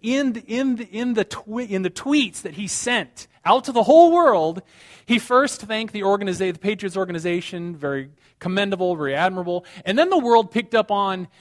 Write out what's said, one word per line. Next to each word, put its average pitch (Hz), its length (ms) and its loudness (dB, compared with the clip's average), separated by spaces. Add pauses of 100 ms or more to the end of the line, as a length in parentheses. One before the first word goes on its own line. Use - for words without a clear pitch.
In 254 320 -2
the, 226 80 -10
in 254 340 -2
the, 233 80 -8
in 233 300 -4
the 208 100 0
twe-, 233 420 -8
in 190 180 -4
the 180 60 -2
tweets 269 520 -2
that 160 140 -12
he 196 120 -8
sent - 640 -4 (160)
out 262 200 4
to 269 60 -6
the 233 120 2
whole 330 280 8
world, 190 500 2 (440)
he 233 140 2
first 262 420 0
thanked 220 320 -6
the 208 80 -4
organiza-, 196 500 0
the 165 80 -8
Patriots 196 380 -4
organization, 175 800 -6
very 139 320 -4 (300)
commendable, 185 580 -2
very 139 180 -2
admirable. 180 500 -2 (200)
And 196 120 -2
then 349 120 2
the 381 80 2
world 233 340 4
picked 226 240 -2
up 214 160 2
on, 190 380 -4 (120)